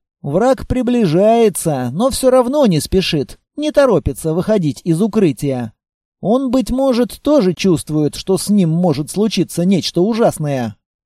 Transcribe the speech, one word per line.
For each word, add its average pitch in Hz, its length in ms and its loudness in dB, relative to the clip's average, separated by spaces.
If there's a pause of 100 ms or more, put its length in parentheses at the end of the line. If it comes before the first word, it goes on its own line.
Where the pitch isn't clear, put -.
(200)
Враг 202 460 -2
приближается, 214 1300 2
но 220 180 0
все 254 200 0
равно 254 360 2
не 160 140 2
спешит, - 580 -2 (180)
не 302 160 -4
торопится 165 640 2
выходить 180 500 0
из 165 180 0
укрытия. 143 680 -2 (480)
Он, 254 300 0
быть 240 200 0
может, 247 500 0
тоже 233 340 2
чувствует, 151 600 0
что 190 240 -2
с - 100 -8
ним 196 220 2
может 160 400 -2
случиться 185 540 -2
нечто 180 360 0
ужасное. 151 760 -2 (300)